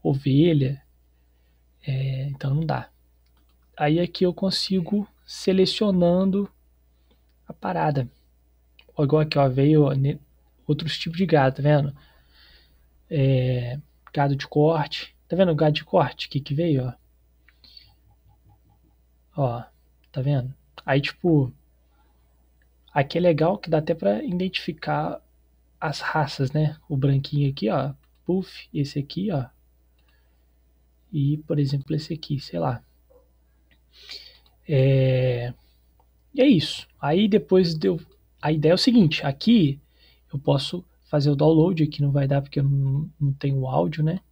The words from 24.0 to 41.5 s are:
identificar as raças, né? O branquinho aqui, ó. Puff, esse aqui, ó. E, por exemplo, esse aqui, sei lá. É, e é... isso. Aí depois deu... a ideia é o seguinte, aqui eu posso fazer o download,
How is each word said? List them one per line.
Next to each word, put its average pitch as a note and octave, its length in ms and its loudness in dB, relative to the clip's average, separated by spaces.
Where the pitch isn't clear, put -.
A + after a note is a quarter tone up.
identificar F3 960 -6
as D3+ 200 -6
raças, C#3 500 -4
né? D#3 260 0
O D3 80 -4
branquinho C#3 540 0
aqui, E3 180 -4
ó. C#3+ 280 -2
Puff, - 480 -6
esse C#3+ 280 -4
aqui, F#3 320 -6
ó. C3+ 160 -4
E, D3 260 0
por D3+ 100 -2
exemplo, C#3+ 380 -2
esse D3+ 180 -6
aqui, D3+ 260 -6
sei - 200 -10
lá. C3 240 -4
É, C3 840 2
e - 80 0
é... C#4 60 8
isso. - 400 2
Aí F3 280 2
depois F#3+ 480 4
deu... E3 260 0
a D3 100 0
ideia D#3 200 4
é F#3 40 6
o F#3+ 40 -2
seguinte, A3+ 440 4
aqui D#3 560 2
eu C#3+ 60 -6
posso C#3+ 440 -2
fazer D3 240 0
o C#3+ 60 2
download, D#3+ 480 4